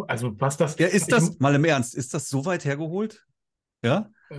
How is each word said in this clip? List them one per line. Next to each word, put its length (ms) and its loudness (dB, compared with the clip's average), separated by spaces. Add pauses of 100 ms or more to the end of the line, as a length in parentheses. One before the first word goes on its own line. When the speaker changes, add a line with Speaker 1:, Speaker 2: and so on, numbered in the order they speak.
Speaker 1:
also 320 -4
was 180 0
das 200 0
Speaker 2:
Ja, 100 4
ist 160 2
Speaker 1:
ich 60 -8
Speaker 2:
das, 300 2
mal 160 4
im 100 4
Ernst, 300 0
ist 180 -8
das 160 -6
so 160 -2
weit 200 -4
hergeholt? 600 -6 (580)
Ja? 280 0 (280)